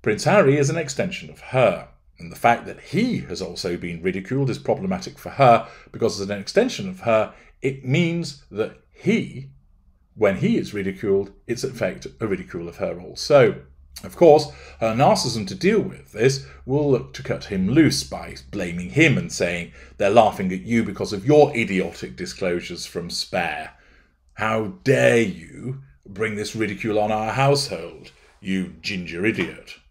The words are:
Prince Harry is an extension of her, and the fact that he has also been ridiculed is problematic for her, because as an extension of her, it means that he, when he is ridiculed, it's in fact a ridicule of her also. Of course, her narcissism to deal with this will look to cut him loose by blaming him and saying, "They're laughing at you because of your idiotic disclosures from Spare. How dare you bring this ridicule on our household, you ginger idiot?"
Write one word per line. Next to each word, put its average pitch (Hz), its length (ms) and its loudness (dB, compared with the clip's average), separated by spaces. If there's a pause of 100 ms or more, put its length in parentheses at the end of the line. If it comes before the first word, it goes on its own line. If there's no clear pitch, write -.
Prince 104 220 0
Harry 147 320 6
is 139 120 2
an 160 80 -2
extension 101 540 -6
of - 80 -20
her, 95 500 0 (300)
and 85 140 -16
the - 40 -16
fact 117 300 2
that - 140 -14
he 202 380 -2
has 87 220 -8
also 87 360 -6
been 85 260 -8
ridiculed 98 480 -2
is 98 80 -4
problematic - 580 -4
for - 140 -14
her, 120 380 4 (240)
because 101 280 -2
as 98 80 -6
an 101 120 -6
extension - 480 -2
of - 120 -12
her, 110 320 0 (300)
it - 220 -6
means 165 640 -2
that - 300 -6 (100)
he, 139 640 -4 (640)
when 98 220 2
he 214 180 2
is - 180 -4
ridiculed, 98 560 -2 (160)
it's 117 160 -6
in 131 100 -6
fact 90 360 -6 (100)
a 113 80 -4
ridicule 90 420 -6
of - 100 -16
her 87 200 -6
also. 107 640 2 (420)
Of 92 100 -16
course, 156 360 8 (300)
her 113 120 0
narcissism 123 540 2
to 95 80 -8
deal 190 260 4
with - 320 -10
this 120 320 2 (220)
will 143 240 0
look - 240 0
to - 80 -12
cut - 220 -6
him 95 260 -2
loose 143 340 4
by 87 320 -12 (140)
blaming 90 400 -8
him 139 260 4
and 87 160 -4
saying, 87 400 -4 (240)
"They're 101 140 2
laughing 101 420 4
at 92 80 -4
you 113 240 0
because 101 300 -6
of 95 100 -8
your 147 320 6
idiotic 95 580 -2
disclosures 87 720 -6
from 85 240 -10
Spare. 78 640 -6 (640)
How 110 500 -4
dare 123 380 4
you 87 600 -8 (220)
bring 104 300 -6
this 104 200 -8
ridicule 104 440 -4
on 107 120 0
our 110 220 -2
household, 135 800 -2 (260)
you 92 440 -4
ginger 90 420 -6
idiot?" 95 520 -4 (140)